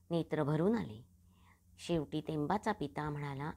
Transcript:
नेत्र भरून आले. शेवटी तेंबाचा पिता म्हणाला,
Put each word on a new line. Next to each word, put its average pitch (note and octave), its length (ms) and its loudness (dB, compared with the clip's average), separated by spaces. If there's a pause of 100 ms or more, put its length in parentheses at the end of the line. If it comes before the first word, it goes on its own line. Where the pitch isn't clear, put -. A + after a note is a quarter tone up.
(120)
नेत्र D#3 320 2
भरून D#3 340 4
आले. G#2+ 280 -6 (760)
शेवटी D#3 480 0
तेंबाचा D#3+ 440 0
पिता D3+ 380 -2
म्हणाला, C#3+ 480 -4